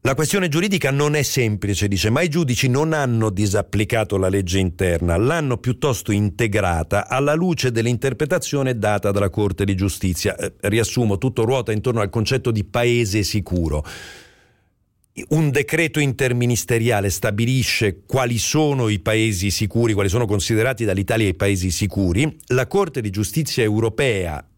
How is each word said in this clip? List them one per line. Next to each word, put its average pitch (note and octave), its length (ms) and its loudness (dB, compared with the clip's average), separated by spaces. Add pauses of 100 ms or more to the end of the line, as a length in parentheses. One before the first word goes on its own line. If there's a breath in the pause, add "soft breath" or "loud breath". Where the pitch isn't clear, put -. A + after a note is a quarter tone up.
"La C3+ 120 0
questione E3+ 340 0
giuridica E3 420 0
non D3 260 2
è D3 60 2
semplice", G#2 640 0
dice, G2 200 0
"ma C3+ 140 2
i F3+ 60 2
giudici C#3 400 0
non D3+ 240 2
hanno A#2+ 380 2
disapplicato G#2 840 0
la F#2+ 120 2
legge F#2+ 300 0
interna, F2 580 0
l'hanno C3 420 0
piuttosto B2+ 540 -2
integrata G2+ 960 0
alla C#3+ 260 0
luce E3 380 0
dell'interpretazione B2+ 1040 0
data G#2 320 0
dalla G2+ 180 2
Corte G2+ 360 0
di G2 100 0
Giustizia." F#2+ 600 -2
Eh, - 240 -6
riassumo, G#2+ 580 0
tutto C3 260 0
ruota A#2+ 280 0
intorno A2 280 -2
al G2 100 -2
concetto G2+ 420 0
di G#2+ 120 -2
paese A#2+ 580 0
sicuro. E2+ 640 -2 (1400 loud breath)
Un D3+ 220 2
decreto D#3 480 0
interministeriale A#2+ 1120 0
stabilisce A2+ 960 0
quali A#2+ 320 0
sono C#3 500 2
i G#2 120 0
paesi G#2+ 500 0
sicuri, A2+ 420 0
quali G2 160 2
sono A2+ 180 0
considerati A2+ 580 0
dall'Italia G2+ 420 0
i F2+ 80 0
paesi F#2+ 360 0
sicuri. G2+ 680 0 (100)
La B2+ 180 0
Corte F3+ 340 0
di G#2 100 -4
Giustizia A2 540 -2
europea G#2+ 800 0 (140)